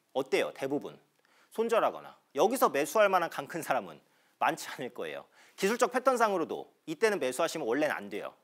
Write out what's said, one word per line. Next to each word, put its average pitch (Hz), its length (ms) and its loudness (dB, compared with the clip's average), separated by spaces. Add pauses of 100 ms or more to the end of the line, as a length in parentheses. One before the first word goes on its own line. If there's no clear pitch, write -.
(140)
어때요? 135 400 0
대부분 135 440 -6 (520)
손절하거나 143 680 0 (180)
여기서 220 360 4
매수할 151 380 4
만한 175 200 2
강 143 180 -8
큰 165 160 -8
사람은 98 380 -4 (380)
많지 143 320 0
않을 127 240 -10
거예요. 73 320 -8 (300)
기술적 233 360 2
패턴상으로도 202 800 0 (140)
이때는 196 320 0
매수하시면 147 500 -2
원래는 135 260 2
안 101 140 -8
돼요. 92 240 -8 (120)